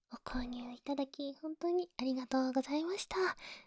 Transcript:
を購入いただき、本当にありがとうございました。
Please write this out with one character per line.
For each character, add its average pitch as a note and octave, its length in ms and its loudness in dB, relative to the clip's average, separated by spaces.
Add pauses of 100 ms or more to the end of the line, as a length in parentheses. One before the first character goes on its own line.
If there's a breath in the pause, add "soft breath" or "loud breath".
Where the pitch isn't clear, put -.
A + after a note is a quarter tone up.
(120)
を A#3+ 120 -8
購 B3 180 -2
入 B3 320 -6
い - 40 -14
た C#4+ 180 -2
だ C#4 100 2
き、 C#4 340 -6
本 D#4 140 -6
当 F4 160 0
に F4+ 260 4
あ - 60 -2
り C4 140 2
が B3+ 100 -4
と C4 220 4
う B3+ 40 0
ご C4 100 4
ざ C#4 120 -2
い D#4 100 2
ま F#4+ 140 0
し - 80 -2
た。 - 80 -6 (520 loud breath)